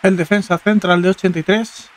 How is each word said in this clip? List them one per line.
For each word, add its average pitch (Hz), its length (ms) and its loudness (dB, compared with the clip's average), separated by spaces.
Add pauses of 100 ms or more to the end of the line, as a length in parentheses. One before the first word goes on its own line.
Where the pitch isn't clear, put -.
El 190 140 2
defensa 180 420 -2
central 180 440 0
de 185 80 2
ochenta 180 280 -2
y 156 40 -6
tres. - 540 -4